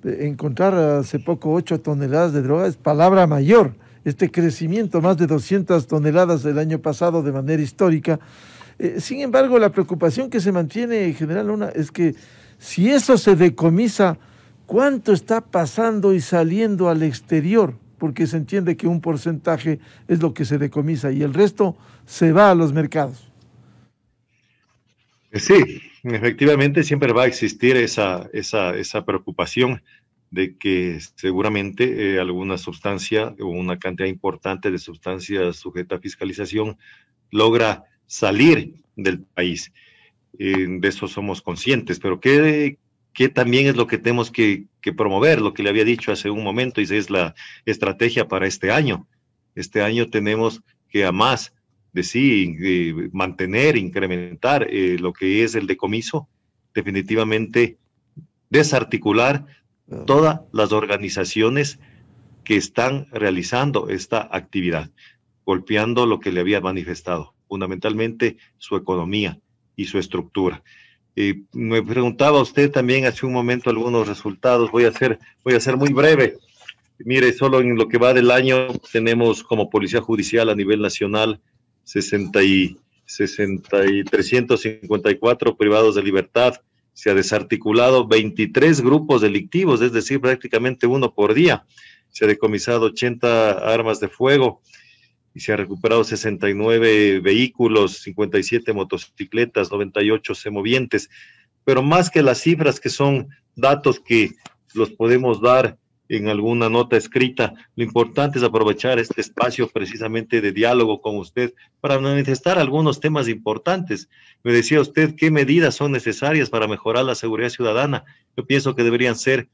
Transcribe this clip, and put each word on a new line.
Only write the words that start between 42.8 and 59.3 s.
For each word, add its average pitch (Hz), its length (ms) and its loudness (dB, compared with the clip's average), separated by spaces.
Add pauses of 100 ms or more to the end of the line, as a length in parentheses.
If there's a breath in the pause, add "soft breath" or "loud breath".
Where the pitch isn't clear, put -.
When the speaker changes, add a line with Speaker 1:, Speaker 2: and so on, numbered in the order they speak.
Speaker 2:
que 127 80 4
también 123 400 2
es 131 80 2
lo 120 100 2
que 113 120 -4
tenemos 117 340 -2
que, 101 320 0 (160)
que - 140 -6
promover, 110 480 0
lo 101 120 -2
que - 80 -10
le 101 80 0
había 107 140 2
dicho 113 300 -2
hace 101 160 -6
un 104 120 -6
momento, 113 380 -4
y 101 60 0
es 98 240 -4
la 90 260 -2 (300 loud breath)
estrategia 110 640 -2
para 95 180 -2
este 95 240 -4
año. 123 360 -2 (480)
Este 104 260 -4
año 113 280 -2
tenemos 110 520 -2 (280)
que, 101 140 0
a 90 80 0
más 113 400 -2 (400)
de 87 120 -4
sí, 104 520 0
de 87 560 -4
mantener, 95 640 -2
incrementar, 92 920 -2
eh, 90 280 0
lo 90 140 -4
que 98 320 -2
es 113 120 -4
el 98 120 -4
decomiso, 107 640 -6 (440)
definitivamente 110 1040 -2 (720)
desarticular 131 960 0 (440 soft breath)